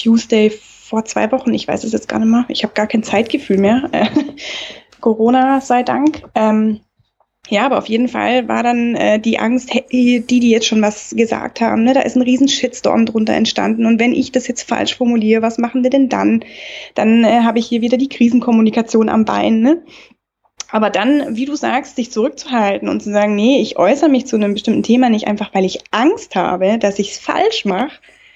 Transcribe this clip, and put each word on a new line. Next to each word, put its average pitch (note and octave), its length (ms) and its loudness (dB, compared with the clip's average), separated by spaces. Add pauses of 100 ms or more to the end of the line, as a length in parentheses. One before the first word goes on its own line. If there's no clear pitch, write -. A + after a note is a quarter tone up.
Tuesday A3+ 480 2
vor - 560 -8
zwei A3 260 -4
Wochen, B3+ 220 -2
ich F#3+ 140 -6
weiß - 180 -4
es A3 80 -6
jetzt A3 160 -6
gar - 100 -4
nicht A3 100 2
mehr, A#3+ 200 2
ich - 140 -6
habe G#3+ 100 -6
gar G#3+ 140 -2
kein A3 160 -2
Zeitgefühl A3 540 -2
mehr, G#3+ 320 2
<laughs> - 40 -16
äh, - 140 0 (920)
Corona B3+ 600 2
sei B3 220 0
Dank. C4 400 0 (120)
Ähm, A3 460 2 (680)
ja, G#3+ 160 0
aber B3+ 120 0
auf - 100 -4
jeden A3+ 200 0
Fall A3+ 400 0
war A3+ 160 0
dann, A#3+ 320 0
äh, G#3+ 240 2
die A3 180 0
Angst, B3 360 -2
hey, A#3 180 0
die, B3 480 2
die A#3+ 100 4
jetzt A3 160 4
schon A3 160 2
was G#3+ 340 -4
gesagt - 440 -2
haben, A3 240 0
ne, B3+ 100 4
da C4+ 60 4
ist - 160 0
ein B3+ 60 4
riesen B3+ 260 2
Shitstorm - 580 0
drunter A3 280 -2
entstanden A3+ 520 0
und A3+ 140 2
wenn A#3+ 140 2
ich - 180 -2
das B3+ 160 -2
jetzt - 160 -8
falsch - 320 -4
formuliere, A3+ 460 2
was A3+ 160 -2
machen A#3 260 -2
wir B3+ 60 0
denn C4+ 180 2
dann? G#3 380 0 (500)
Dann, A3+ 300 4
äh, A#3 160 4
habe A3+ 180 2
ich A3+ 60 -2
hier A#3 160 -2
wieder A#3+ 160 0
die C4+ 100 0
Krisenkommunikation A3+ 1040 2
am A3 160 2
Bein, G#3+ 340 0
ne? D4 240 2 (880)
Aber G#3 180 0
dann, A#3 460 0
wie B3 100 -4
du C#4+ 100 -6
sagst, B3 420 -4
sich A#3+ 140 -4
zurückzuhalten A3 760 -2
und G#3+ 160 -4
zu G#3 80 -8
sagen, G#3 240 0
„Nee, A#3+ 260 4
ich - 160 -4
äußere C#4 320 2
mich B3+ 160 2
zu A3+ 120 -2
einem G3+ 160 0
bestimmten G#3 300 0
Thema B3 260 4
nicht G#3+ 180 0
einfach, G#3 260 -6
weil F#3+ 120 0
ich F#3 140 -6 (120)
Angst C#4 440 -2
habe, F#3 440 0
dass G3+ 180 0
ich's - 220 -6
falsch G#4+ 460 -2
mache“, G#3 340 -4 (360)